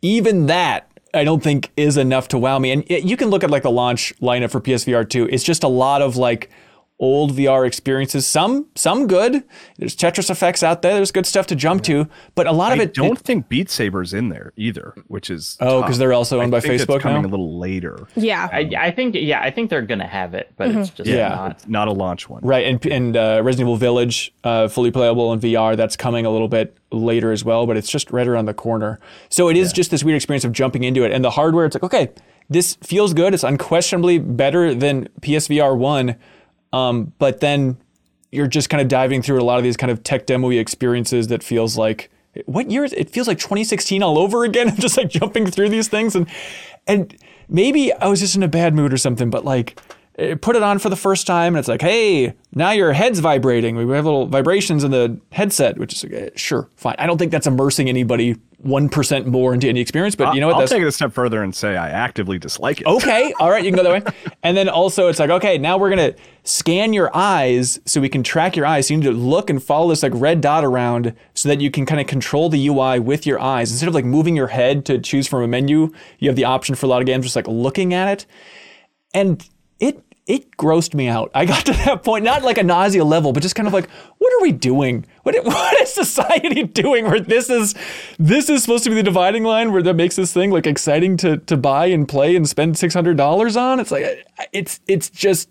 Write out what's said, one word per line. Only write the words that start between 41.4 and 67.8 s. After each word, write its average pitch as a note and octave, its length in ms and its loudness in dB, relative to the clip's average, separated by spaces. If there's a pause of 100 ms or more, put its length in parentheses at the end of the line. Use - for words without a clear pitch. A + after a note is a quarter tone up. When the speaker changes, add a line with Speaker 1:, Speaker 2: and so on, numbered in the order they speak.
Speaker 1:
feels A2+ 360 -2
like, A2 320 -2 (340)
what F#3+ 260 -4
year C4 140 -2
is C#4 80 -6
it? - 60 -8
It - 120 -4
feels A#3+ 180 -4
like F3 100 -2
twenty G#3 260 -4
sixteen G3+ 380 -2
all D#3 160 2
over G3+ 260 2
again. A#3 240 2
<laughs> - 20 2
I'm A3 60 -4
just, G3+ 220 0
like, A3+ 100 0
jumping G#3 380 -2
through G3 240 0
these A3 180 -2
things, G#3+ 260 -2
and, F3 120 0 (600)
and G3+ 300 -2 (320)
maybe C4 460 2
I - 140 -2
was G3 120 2
just F#3+ 160 -2
in G3 60 0
a F3+ 60 2
bad E3 260 2
mood D3 180 2
or C3+ 60 0
something, B2 320 0
but, A#2+ 140 -4
like, B2+ 360 -4 (380)
eh, D#3+ 160 -2
put A3+ 220 -2
it A3 60 2
on G3+ 160 2
for G3 120 -2
the F#3+ 60 -2
first F#3+ 300 -2
time, F3 280 2
and D3+ 60 0
it's B2+ 80 -4
like, A#2 120 0
"Hey, F3+ 540 2 (180)
now E3+ 200 0
your F#3+ 200 2
head's G3 280 2
vibrating." B2 560 2
We A#2 60 -2 (120)
have D3 100 0
little C#3+ 220 0
vibrations D3 580 0
in C#3 60 0
the A#2+ 280 0 (140)
headset, F3+ 460 0
which - 160 -8
is, - 180 -10
eh, - 240 -10
sure, - 400 -4
fine. - 220 -4
I C3+ 80 -2
don't E3+ 100 0
think E3+ 160 0
that's D3+ 140 -2
immersing C3+ 420 2
anybody A#2+ 480 0 (220)
one C#3 300 0
percent C#3 380 0
more B2+ 280 2
into B2 140 2
any A#2+ 120 0
experience, E3+ 360 -2
but C3+ 180 2
you C3+ 60 0
know D3 80 0
what? E3 60 2
Speaker 2:
I'll - 60 4
Speaker 1:
That's C3 120 2
Speaker 2:
take G#3+ 100 2
it E3 60 2
a C#3 40 -2
step C#3 200 -4
further A2+ 300 -2
and F#2 120 -6
say G2+ 220 -4
I E2 140 -4
actively G2 480 -4
dislike F2 420 -6
it. - 60 -4
Speaker 1:
Okay, A#3+ 520 2
all E3+ 120 4
right, G#3 120 2
you F#3+ 80 0
can F#3 60 0
go F3+ 120 4
that G3 180 0
way. G3+ 120 -6
Speaker 2:
<laughs> - 240 -14
Speaker 1:
And F3 140 0
then F#3+ 120 2
also F3+ 400 2
it's D#3+ 100 0
like, D3+ 120 2
"Okay, F#3 280 2
now D#3+ 180 0
we're G3 140 2
gonna F3 240 2 (300)
scan G#3 480 0
your G3 220 2
eyes C3+ 720 2